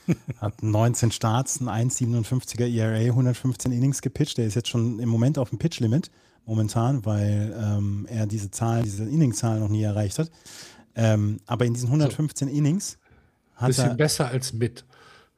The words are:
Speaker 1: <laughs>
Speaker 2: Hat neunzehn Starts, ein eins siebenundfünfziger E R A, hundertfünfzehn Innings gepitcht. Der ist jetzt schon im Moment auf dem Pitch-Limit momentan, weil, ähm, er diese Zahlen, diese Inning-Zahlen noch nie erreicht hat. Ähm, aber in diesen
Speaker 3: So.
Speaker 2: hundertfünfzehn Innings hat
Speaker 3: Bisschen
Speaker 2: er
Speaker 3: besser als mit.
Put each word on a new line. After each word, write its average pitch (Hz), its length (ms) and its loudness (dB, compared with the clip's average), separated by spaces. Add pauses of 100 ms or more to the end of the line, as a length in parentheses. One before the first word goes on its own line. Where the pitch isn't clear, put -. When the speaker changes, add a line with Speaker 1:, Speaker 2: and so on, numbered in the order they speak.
Speaker 1:
<laughs> - 300 -2
Speaker 2:
Hat - 240 -6
neunzehn 110 500 4
Starts, 117 480 0
ein 123 100 -4
eins 117 280 0
siebenundfünfziger 120 720 -2
E 120 100 0
R 110 160 2 (180)
A, 117 40 2
hundertfünfzehn 127 560 0
Innings 127 300 0
gepitcht. - 360 -2
Der 120 80 2
ist 104 100 -2
jetzt 120 140 -2
schon 117 300 0
im 120 100 -2
Moment 117 280 2
auf 131 120 -2
dem 113 80 -4
Pitch-Limit 131 540 0 (340)
momentan, 113 600 0
weil, 104 540 0
ähm, 101 500 -2
er 110 180 -2
diese 101 240 -6
Zahlen, 117 320 0
diese 104 200 -6
Inning-Zahlen 117 560 2
noch 107 100 0
nie 107 140 0
erreicht 104 360 -2
hat. 160 120 -4 (640)
Ähm, 107 520 2
aber 120 180 0
in 117 80 2
diesen 123 140 -2
Speaker 3:
So. 120 60 2
Speaker 2:
hundertfünfzehn 147 540 0
Innings 147 500 0 (580)
hat - 140 0
Speaker 3:
Bisschen 127 200 2
Speaker 2:
er 123 60 -2
Speaker 3:
besser 151 320 0
als 127 260 -4
mit. 113 320 -4 (520)